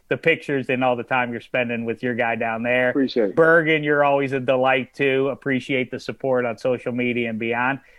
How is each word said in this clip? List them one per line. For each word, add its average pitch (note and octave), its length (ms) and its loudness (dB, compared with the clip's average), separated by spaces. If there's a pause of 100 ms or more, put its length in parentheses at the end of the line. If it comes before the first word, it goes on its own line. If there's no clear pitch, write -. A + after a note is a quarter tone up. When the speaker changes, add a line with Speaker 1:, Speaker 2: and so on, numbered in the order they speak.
Speaker 1:
the C#3 80 0
pictures D3+ 520 0
and C3 160 0
all B2 120 2
the A#2+ 80 -8
time B2 260 -2
you're A#2 100 -8
spending A#2+ 440 -4
with A2+ 180 -6
your B2 120 -2
guy A#2 200 0
down A2+ 280 -4
there. B2+ 280 2
Speaker 2:
Appreciate B2 400 0
it. - 60 -4
Speaker 1:
Bergen, D#3+ 460 4
you're D3 220 2
always C#3 280 2
a C3+ 80 -2
delight, C3 520 0
too. C3+ 360 0
Appreciate B2+ 600 -2
the B2 100 -8
support B2+ 440 -2
on A2+ 140 -4
social B2 340 -2
media A#2+ 380 -2
and A2 80 -6
beyond. A#2+ 400 -2 (200)